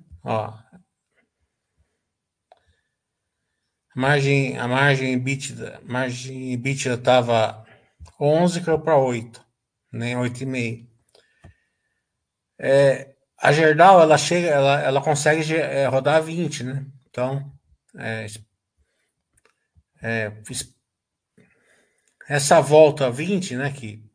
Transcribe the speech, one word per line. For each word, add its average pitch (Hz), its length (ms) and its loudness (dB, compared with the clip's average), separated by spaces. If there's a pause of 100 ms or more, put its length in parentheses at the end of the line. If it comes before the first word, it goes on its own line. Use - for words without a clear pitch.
(220)
Ó, 113 220 -4
a - 360 -18 (3250)
margem, 139 640 0
a 120 100 -4
margem 131 460 2
ebitda, 127 680 -8
margem 127 680 -8
ebitda 127 460 -4
tava 120 680 0 (540)
onze, 165 400 0
caiu 160 180 -2
pra 156 200 0
oito, 120 440 -4 (480)
né? 117 280 -8
Oito 123 240 -6
e 135 40 -8
meio. 120 440 -8 (1700)
É, 139 560 2 (240)
a 135 120 2
Gerdau, 160 480 6
ela 156 200 6
chega, 175 300 -2
ela, 139 340 2
ela 139 200 -2
consegue 156 400 0
ge-, 156 140 -4
é, 139 300 -2
rodar 139 360 0
vinte, 160 400 -8
né? 131 240 -10 (220)
Então, 139 420 -8 (460)
é, 110 300 -10
es-, 107 180 -18 (1600)
é, 110 360 -6 (120)
es-, - 260 -12 (1500)
essa 143 320 2
volta 143 460 6
a 123 40 0
vinte, 156 460 -4
né, 139 160 -6
que 110 420 -16